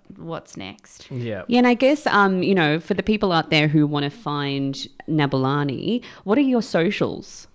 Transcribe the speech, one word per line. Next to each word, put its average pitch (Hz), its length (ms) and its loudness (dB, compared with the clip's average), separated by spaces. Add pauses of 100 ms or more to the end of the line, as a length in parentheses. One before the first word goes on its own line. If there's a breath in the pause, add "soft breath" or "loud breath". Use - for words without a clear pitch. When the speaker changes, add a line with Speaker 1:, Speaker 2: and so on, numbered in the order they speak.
(180)
Speaker 1:
what's 165 400 -12
next. - 520 -16
Speaker 2:
Yeah. 117 380 -8
Speaker 3:
Yeah, 240 120 2
and 247 80 4
I 247 60 4
guess, 269 340 2
um, 190 360 2
you 196 100 2
know, 160 280 2
for 196 140 -4
the 185 80 -4
people 214 280 0
out 160 180 2
there 156 200 4
who 151 180 4
wanna 143 220 -2
find 139 680 -4 (340)
Nabulani, 143 920 0 (220 loud breath)
what 208 120 2
are 294 40 4
your 254 200 2
socials? - 920 -2